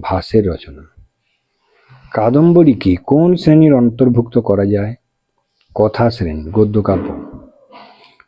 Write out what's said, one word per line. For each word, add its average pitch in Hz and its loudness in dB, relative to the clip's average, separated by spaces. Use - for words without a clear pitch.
ভাসের 98 -6
রচনা। - -12
কাদম্বরীকে 131 2
কোন 170 0
শ্রেণীর 156 4
অন্তর্ভুক্ত 120 0
করা 101 0
যায়? 104 -2
কথা 107 0
শ্রেণী, 78 -8
গদ্যকাব্য। 104 -2